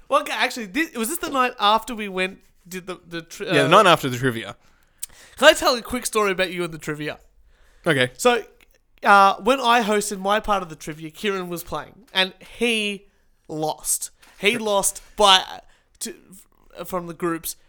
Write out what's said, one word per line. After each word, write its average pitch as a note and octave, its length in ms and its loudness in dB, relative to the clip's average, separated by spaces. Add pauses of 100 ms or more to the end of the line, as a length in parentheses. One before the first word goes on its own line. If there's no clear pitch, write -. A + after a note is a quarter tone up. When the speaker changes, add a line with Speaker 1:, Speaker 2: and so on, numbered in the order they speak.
Speaker 1:
Well, C#4+ 140 2
okay, C#4+ 120 -10
actually, A#3+ 340 -4
this, C4+ 280 -4
was A3+ 140 -4
this E4 80 -6
the E4 120 -6
night B3+ 300 0
after A3 340 2
we G#3+ 140 -8
went, F#3 320 -4 (260)
did F3 220 -12
the, F#3 180 -12
the E3+ 180 -10
tri-, - 240 -14
Speaker 2:
Yeah, F#3 60 -2
the C#3 120 4
Speaker 1:
uh, - 20 2
Speaker 2:
night G3 200 8
after D#3 200 4
the B2 100 -4
trivia. A2+ 380 -4 (840)
Speaker 1:
Can C#4+ 120 8
I E4 40 8
tell D#4 220 -2
a A#3 60 -6
quick B3 240 -8
story G#3 260 0
about F#3 220 -2
you F3 100 -6
and D#3+ 100 -6
the D#3+ 40 -12
trivia? D3+ 420 -8 (680)
Speaker 2:
Okay. C3 320 2
Speaker 1:
So, A#3+ 280 2 (580)
uh, G3+ 380 8
when B3+ 180 2
I A#3+ 220 4
hosted G#3 380 -2
my G3+ 200 0
part G#3 220 -2
of E3+ 80 -10
the D#3+ 60 -14
trivia, D#3 340 -12
Kieran F#3 400 -6
was E3+ 140 -8
playing, - 500 -12
and F#3+ 200 0 (240)
he G#3+ 500 -2 (400)
lost. - 640 -6 (280)
He A3+ 200 -2
lost G3+ 420 -2 (160)
by, F#3+ 440 4 (400)
to, - 120 -10 (720)
from F3 220 -6
the E3+ 80 -12
groups, E3 400 -4 (140)